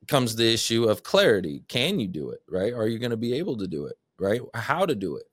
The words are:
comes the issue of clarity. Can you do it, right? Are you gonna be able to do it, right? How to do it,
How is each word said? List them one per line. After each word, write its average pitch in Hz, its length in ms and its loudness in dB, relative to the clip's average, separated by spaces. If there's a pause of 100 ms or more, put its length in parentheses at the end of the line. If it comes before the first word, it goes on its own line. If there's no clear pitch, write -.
comes 123 280 2
the 113 160 6
issue 113 320 2
of 107 200 2
clarity. 95 640 2
Can 156 320 0
you 104 80 -2
do 73 220 -8
it, - 180 -12
right? 95 260 0
Are 113 140 0
you 113 100 -4
gonna 117 180 -4
be 117 180 -2
able 151 240 -4
to 95 100 -6
do 73 180 -6
it, - 100 -12 (220)
right? 104 220 0 (120)
How 139 320 -2
to 160 120 0
do 92 200 -6
it, - 160 -12